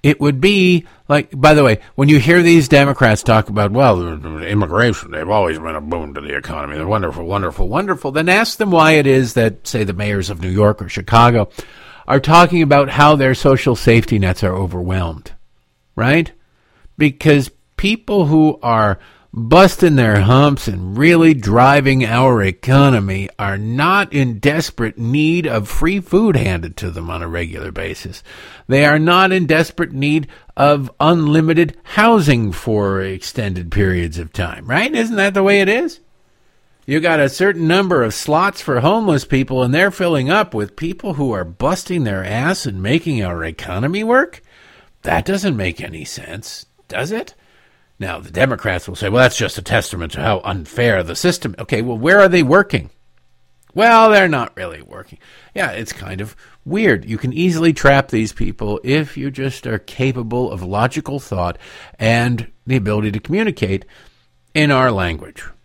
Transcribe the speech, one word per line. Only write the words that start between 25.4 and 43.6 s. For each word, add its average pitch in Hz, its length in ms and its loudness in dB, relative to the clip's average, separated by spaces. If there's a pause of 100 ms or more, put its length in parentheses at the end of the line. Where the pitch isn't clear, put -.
of 110 220 -4
free 185 320 0
food 196 360 0
handed 87 400 -2
to 98 140 -8
them 85 220 -10
on 85 100 -10
a 85 60 -10
regular 85 440 -8
basis. - 520 -12 (440)
They 139 180 2
are 147 120 2
not 175 340 2
in 185 140 0
desperate 160 480 -2
need 147 340 -2 (300)
of 139 320 2 (100)
unlimited 160 840 2
housing 151 680 2
for 101 500 -2
extended 95 720 -8
periods 90 460 0
of 82 160 -12
time, 85 320 -8
right? 196 300 -2
Isn't 226 220 -2
that 196 180 0
the 196 80 2
way 202 180 4
it 190 80 0
is? 254 300 -4 (880)
You 143 120 0
got 160 200 0
a 139 100 2
certain 170 380 0
number 180 340 2
of 110 140 -2
slots 180 460 -2
for 131 180 -2
homeless 170 440 0
people, 131 380 -2
and 123 100 0
they're 180 200 2
filling 160 400 -2
up 202 240 -2
with 104 200 -6
people 170 380 -8
who 139 200 -4
are 95 100 -6
busting 151 600 -4
their 98 220 -4
ass 123 400 -4
and 98 160 -8
making 131 420 -2
our 85 200 -6
economy 101 600 -6